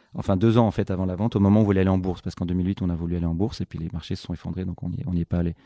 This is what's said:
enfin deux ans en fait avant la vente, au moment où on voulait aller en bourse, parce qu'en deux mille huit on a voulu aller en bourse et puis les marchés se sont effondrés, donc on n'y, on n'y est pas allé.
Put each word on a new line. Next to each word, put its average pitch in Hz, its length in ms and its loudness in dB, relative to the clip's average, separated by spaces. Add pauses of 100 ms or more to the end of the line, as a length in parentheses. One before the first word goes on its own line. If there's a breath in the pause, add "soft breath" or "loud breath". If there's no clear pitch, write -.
(140 soft breath)
enfin - 220 0
deux 92 200 4
ans 117 120 6
en - 20 2
fait 101 220 -2
avant 92 120 -2
la 90 120 -2
vente, 110 180 -2
au 101 60 2
moment 101 180 6
où 110 60 6
on - 20 4
voulait 98 140 4
aller 95 100 4
en 95 80 4
bourse, 90 240 -4
parce - 140 -10
qu'en 90 100 -4
deux 90 80 -2
mille 90 140 0
huit 98 120 -2
on 92 100 -2
a 87 40 0
voulu 85 220 -4
aller 85 100 -2
en 82 80 0
bourse 98 260 -2
et 95 60 -4
puis - 140 -10
les 82 120 -6
marchés 85 220 -6
se - 80 -10
sont - 100 -8
effondrés, 87 320 -6
donc 87 200 -8
on 90 60 -6
n'y, 87 160 -8
on 90 60 -4
n'y 85 100 0
est - 20 0
pas 90 140 -2
allé. 85 260 0